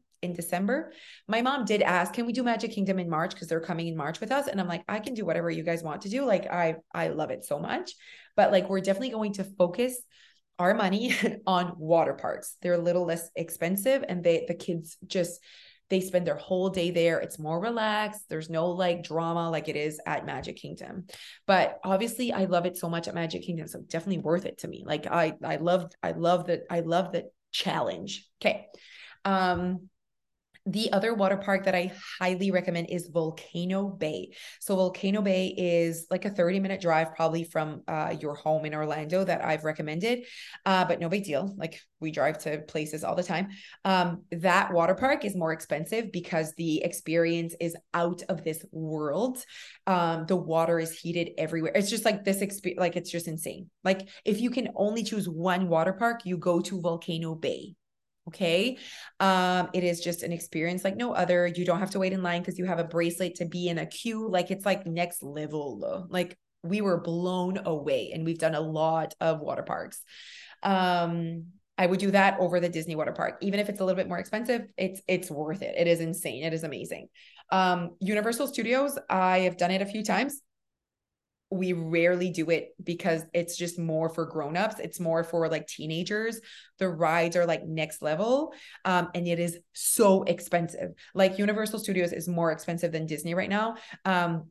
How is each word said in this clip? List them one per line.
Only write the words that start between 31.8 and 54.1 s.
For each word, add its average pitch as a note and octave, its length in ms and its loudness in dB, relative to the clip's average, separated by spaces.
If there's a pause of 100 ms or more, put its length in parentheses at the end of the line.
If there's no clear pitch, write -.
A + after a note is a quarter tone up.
highly F#3 320 0
recommend E3+ 400 0
is E3+ 160 -4
Volcano F3 800 -2
Bay. D#3 440 -4 (280)
So - 160 -2
Volcano F#3+ 460 2
Bay F#3 340 2
is, E3+ 540 2
like, F#3 160 -2
a G3+ 60 -2
thirty-minute F#3+ 500 2
drive D#3+ 320 4
probably E3 300 0
from, D#3 440 -4
uh, D#3+ 320 -2
your D3 140 -4
home D#3 320 0
in D3+ 80 -6
Orlando D#3 500 0
that F3+ 220 0
I've D#3 180 0
recommended, E3+ 640 -2 (400)
uh, F#3 200 6
but E3+ 140 2
no E3+ 80 -2
big G3 160 0
deal. F#3 320 -2
Like, - 240 -8 (200)
we D#3+ 100 -4
drive D#3 300 0
to D3+ 220 -4
places D#3 420 -6
all - 100 -2
the F3+ 80 0
time. F#3 280 -2 (340)
Um, F3+ 480 2
that F3+ 420 4
water E3+ 220 4
park C#4 280 2
is G3 120 -4
more D#3+ 180 0
expensive E3 580 -4
because D#3+ 420 -2
the E3 280 -2
experience E3+ 800 0
is E3+ 180 -4 (160)
out F3 300 0
of D#3+ 200 -4
this D#3+ 280 -4
world. D#3+ 760 -2 (400)
Um, E3+ 400 2
the - 100 2
water E3 440 2
is D#3+ 180 -4
heated E3+ 400 -4
everywhere. D#3+ 380 0
It's G3+ 160 2
just, A3+ 140 0
like, G#3 180 2
this G3 180 2
expe-, - 380 -4
like, F3 160 2
it's F3 160 -6
just E3+ 160 -6
insane. - 420 -8 (140)
Like, F#3+ 260 0 (160)